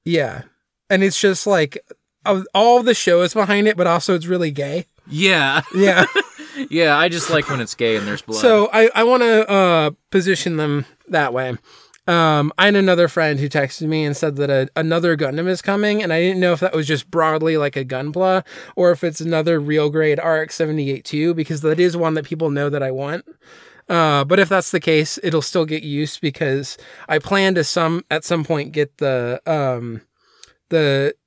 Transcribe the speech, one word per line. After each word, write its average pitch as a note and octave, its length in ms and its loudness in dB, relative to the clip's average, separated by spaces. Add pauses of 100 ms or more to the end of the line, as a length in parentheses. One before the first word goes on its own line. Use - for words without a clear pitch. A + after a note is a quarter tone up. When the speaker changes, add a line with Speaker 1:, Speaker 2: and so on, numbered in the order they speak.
Speaker 1:
Yeah. D3 380 -2 (480)
And F#3+ 140 2
it's G3 160 0
just, G3 260 0
like, E3 320 0 (460)
of, G3 280 0
all A#3+ 300 6
the A3+ 120 2
show G#3 280 2
is F3+ 100 0
behind G3+ 360 2
it, G#3 80 0
but E3+ 100 0
also E3+ 300 2
it's E3 100 -8
really F3 240 -2
gay. C#3+ 360 -6 (200)
Speaker 2:
Yeah. D#3 560 2 (100)
Speaker 1:
Yeah. F#3 380 4
Speaker 2:
<laughs> - 40 -8 (560)
Yeah, D#3 260 2
I E3 120 2
just E3+ 220 -4
like D#3 200 0
when C3+ 100 -4
it's A2 140 -8
gay A2+ 220 0
and G2+ 100 -6
there's G#2 160 -6
blood. A2 180 -6
Speaker 1:
So A3 320 4
I, A3+ 220 6
I A3 100 2
wanna, B3 200 4 (160)
uh, F#3 500 2 (200)
position F#3 460 0
them D3 280 -2 (240)
that D3 240 0
way. B2+ 240 -4 (500)
Um, D#3 500 2
I F#3 100 4
had G#3 100 4
another F3+ 320 4
friend D3+ 320 -2
who C#3+ 80 -2
texted C#3+ 400 -4
me D#3 160 0
and D3 120 -2
said D3 200 -2
that C#3+ 140 -2
a, C3+ 260 0
another E3 400 0
Gundam D3+ 320 -2
is F3+ 140 -2
coming, G#3 380 0
and F3+ 120 -2
I D#3+ 80 0
didn't F#3 180 0
know F3+ 140 2
if D#3 80 -2
that F3+ 140 0
was D#3 120 -2
just C#3+ 240 -4
broadly, D#3+ 460 0
like, C#3+ 200 -2
a C3+ 80 -4
Gunpla D3+ 600 -2 (320)
or F3 160 4
if E3+ 100 -4
it's E3+ 180 -4
another E3 380 0
real D3+ 320 0
grade D3+ 300 0
R E3 220 0
X D#3+ 120 -10
seventy-eight D3 500 -4
too, D#3+ 300 -2
because D#3 280 -6
that D#3 180 0
is F3+ 160 2
one E3 180 0
that D3+ 120 -4
people D#3+ 240 -4
know C#3+ 200 -2
that C#3+ 140 -4
I C3 80 -4
want. C#3+ 320 -8 (640)
Uh, D#3 340 2
but E3 160 2
if G3 100 4
that's F#3+ 220 0
the F3 100 -2
case, D3+ 440 0
it'll D#3+ 180 -2
still E3+ 220 -2
get D#3 180 -6
used D3 380 -6
because C#3 580 -4 (300)
I D#3 100 0
plan F#3+ 380 0
to D#3+ 80 2
some, E3+ 480 -2
at D#3 100 -2
some E3 220 -2
point C#3+ 280 -4
get D3 260 -4
the, B2+ 460 -4
um, B2 580 -4 (640)
the C#3+ 460 0 (120)